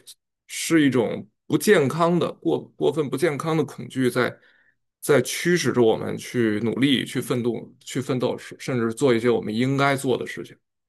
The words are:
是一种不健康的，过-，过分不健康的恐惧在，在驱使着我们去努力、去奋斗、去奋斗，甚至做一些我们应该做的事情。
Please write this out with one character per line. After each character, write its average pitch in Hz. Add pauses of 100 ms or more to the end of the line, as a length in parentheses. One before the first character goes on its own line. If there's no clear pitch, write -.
(460)
是 -
一 143
种 113 (180)
不 156
健 165
康 170
的， 139
过-， 147 (160)
过 147
分 143
不 131
健 147
康 160
的 147
恐 123
惧 131
在， 117 (640)
在 151
驱 175
使 127
着 120
我 110
们 104
去 110
努 110
力、 131
去 -
奋 123
斗、 113
去 -
奋 127
斗， 120
甚 -
至 113
做 135
一 113
些 120
我 110
们 104
应 131
该 139
做 131
的 -
事 -
情。 - (320)